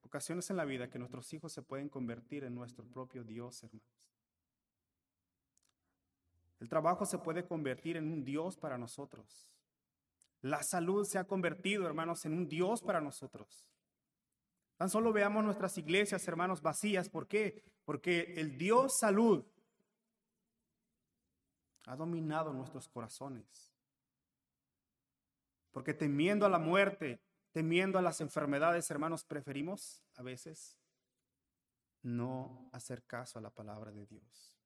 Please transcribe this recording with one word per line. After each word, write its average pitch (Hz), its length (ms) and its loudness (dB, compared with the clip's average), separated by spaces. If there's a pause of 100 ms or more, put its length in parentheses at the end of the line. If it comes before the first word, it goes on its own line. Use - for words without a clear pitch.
ocasiones 165 460 -6
en 196 80 0
la 165 80 2
vida 127 240 -4
que 123 100 -10
nuestros 123 360 -10
hijos 156 180 -12
se - 80 -10
pueden 139 280 -8
convertir 123 560 -6
en 123 100 -8
nuestro 120 320 -12
propio 127 380 -12
Dios, 120 400 -10
hermanos. 107 200 -20 (2750)
El 120 100 -12
trabajo 170 340 4
se 185 140 -2
puede 170 280 -2
convertir 160 520 -2
en 156 120 -2
un 156 140 -2
Dios 156 320 -2
para 135 220 -4
nosotros. 117 720 -14 (920)
La 143 220 0
salud 190 420 2
se 196 140 -2
ha 185 60 -2
convertido, 185 640 0
hermanos, 165 380 -2
en 156 80 -2
un 170 160 0
Dios 180 320 2
para 180 220 2
nosotros. - 680 -12 (1040)
Tan 185 120 0
solo 220 240 4
veamos 208 320 4
nuestras 196 320 0
iglesias, 185 500 2
hermanos, 175 360 0
vacías. 180 480 2
¿Por - 180 -6
qué? 208 340 0 (220)
Porque 170 540 0
el 151 180 -2
Dios 240 420 6
salud 208 460 6 (2500)
ha 127 120 -10
dominado 160 560 -2
nuestros 131 360 -8
corazones. 120 840 -12 (2000)
Porque 139 220 -4
temiendo 160 540 4
a - 20 8
la 180 100 6
muerte, 165 640 4 (320)
temiendo 175 460 2
a 185 40 6
las 165 180 2
enfermedades, 151 680 2
hermanos, 156 340 -2
preferimos 147 800 -8 (120)
a 127 80 -16
veces 127 560 -14 (1200)
no 127 680 -6
hacer 123 320 -12
caso 123 340 -10
a 110 40 -12
la 110 80 -14
palabra 107 420 -14
de 104 140 -16
Dios. - 600 -20